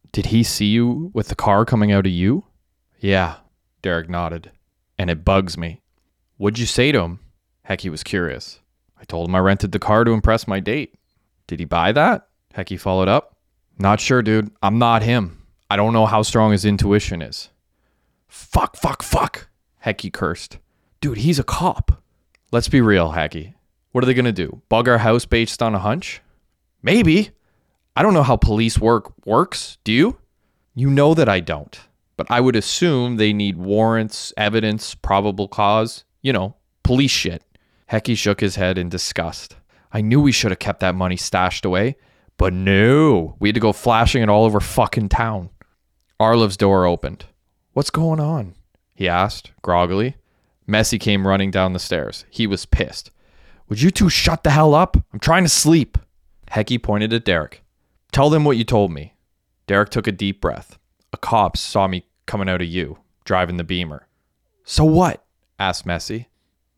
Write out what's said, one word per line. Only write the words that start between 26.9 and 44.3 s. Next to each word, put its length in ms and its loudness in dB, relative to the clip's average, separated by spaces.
I 80 2
don't 100 4
know 100 4
how 140 2
police 420 2
work 340 0
works. 580 -2
Do 80 -2
you?" 260 2
"You 140 0
know 240 4
that 160 4
I 100 2
don't. 400 -10
But 120 -8
I 100 2
would 160 4
assume 600 0
they 180 2
need 240 -2
warrants, 800 -2
evidence, 600 -2
probable 520 -2
cause. 560 0
You 120 -2
know, 220 -4
police 280 2
shit." 320 -6
Hecky 280 -2
shook 240 -2
his 160 -2
head 200 0
in 120 -4
disgust. 640 -8
"I 100 -4
knew 200 2
we 100 4
should 200 0
have 80 -6
kept 220 -6
that 140 0
money 220 -2
stashed 460 -2
away. 320 -2
But 160 0
no, 840 2
we 100 0
had 60 -2
to 60 -2
go 120 2
flashing 500 2
it 60 0
all 160 6